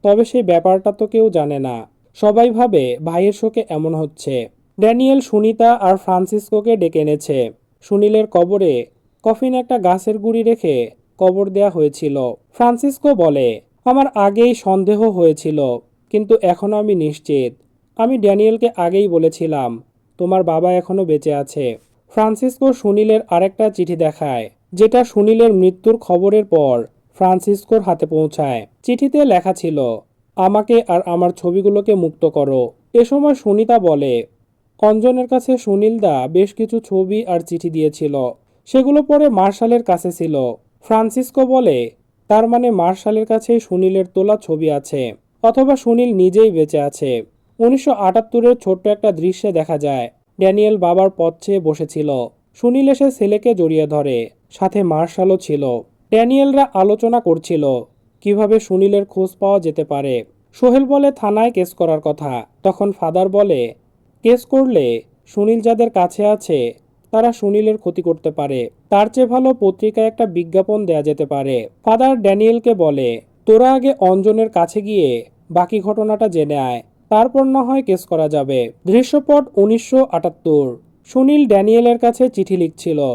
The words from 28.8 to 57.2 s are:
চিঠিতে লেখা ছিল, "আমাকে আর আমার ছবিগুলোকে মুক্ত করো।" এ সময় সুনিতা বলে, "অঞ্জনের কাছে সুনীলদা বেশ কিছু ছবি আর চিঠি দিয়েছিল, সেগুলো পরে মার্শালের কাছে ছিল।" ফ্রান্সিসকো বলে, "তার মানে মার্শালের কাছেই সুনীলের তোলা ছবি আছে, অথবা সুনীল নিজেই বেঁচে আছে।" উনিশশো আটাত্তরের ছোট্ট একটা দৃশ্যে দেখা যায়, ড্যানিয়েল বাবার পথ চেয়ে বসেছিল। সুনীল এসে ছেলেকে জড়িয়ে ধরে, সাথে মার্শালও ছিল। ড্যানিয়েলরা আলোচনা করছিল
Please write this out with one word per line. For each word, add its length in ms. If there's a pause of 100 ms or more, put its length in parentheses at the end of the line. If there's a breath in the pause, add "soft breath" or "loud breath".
চিঠিতে 420
লেখা 280
ছিল, 260 (560)
"আমাকে 520
আর 180
আমার 240
ছবিগুলোকে 680
মুক্ত 300
করো।" 460 (220)
এ 120
সময় 300
সুনিতা 440
বলে, 480 (540)
"অঞ্জনের 460
কাছে 300
সুনীলদা 720
বেশ 260
কিছু 260
ছবি 460
আর 140
চিঠি 300
দিয়েছিল, 640 (340)
সেগুলো 380
পরে 260
মার্শালের 540
কাছে 280
ছিল।" 420 (280)
ফ্রান্সিসকো 640
বলে, 460 (360)
"তার 200
মানে 240
মার্শালের 540
কাছেই 340
সুনীলের 460
তোলা 360
ছবি 280
আছে, 440 (300)
অথবা 320
সুনীল 400
নিজেই 360
বেঁচে 280
আছে।" 440 (360)
উনিশশো 320
আটাত্তরের 640
ছোট্ট 320
একটা 240
দৃশ্যে 400
দেখা 260
যায়, 320 (300)
ড্যানিয়েল 380
বাবার 400
পথ 240
চেয়ে 180
বসেছিল। 680 (260)
সুনীল 360
এসে 220
ছেলেকে 440
জড়িয়ে 320
ধরে, 420 (200)
সাথে 340
মার্শালও 540
ছিল। 280 (440)
ড্যানিয়েলরা 640
আলোচনা 460
করছিল 460 (560)